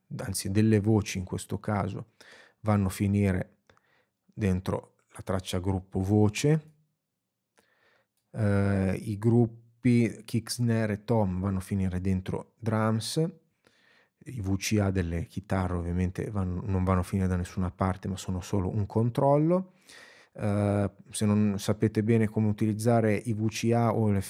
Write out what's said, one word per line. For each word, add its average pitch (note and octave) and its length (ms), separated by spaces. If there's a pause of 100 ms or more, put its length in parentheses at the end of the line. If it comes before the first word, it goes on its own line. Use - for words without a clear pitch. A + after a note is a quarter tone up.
(200)
anzi G2+ 320
delle G#2+ 280
voci G#2 380
in F#2 80
questo - 340
caso, G#2 520 (500)
vanno G#2 260
a F#2 40
finire G2 680 (680)
dentro F#2+ 720 (140)
la - 120
traccia F#2+ 380
gruppo F#2+ 420
voce. G#2+ 720 (1600)
Eh, G2+ 720
i A2 140
gruppi A#2 1080
kick, - 260
snare A2+ 440
e G2+ 100
tom G2 380
vanno G2 160
a F#2 40
finire F#2 380
dentro F#2 580
drums. A2 720 (920)
I B2+ 200
V F#2+ 160
C G#2+ 220
A G2 120
delle E2+ 360
chitarre F#2 480
ovviamente F2 540
vanno, F#2 360
non F#2 180
vanno F#2 160
a F2+ 40
finire F#2+ 240
da F2+ 100
nessuna F2+ 340
parte, F#2+ 380
ma F#2+ 80
sono F#2 240
solo F#2 280
un G#2 160
controllo. C#3+ 880 (600)
Eh, G2+ 580 (180)
se - 160
non G#2 320
sapete G#2+ 460
bene A2 240
come A2 200
utilizzare G#2+ 680
i A2+ 180
V G#2+ 140
C A2+ 260
A A#2 220
o A2 160
le, G2 180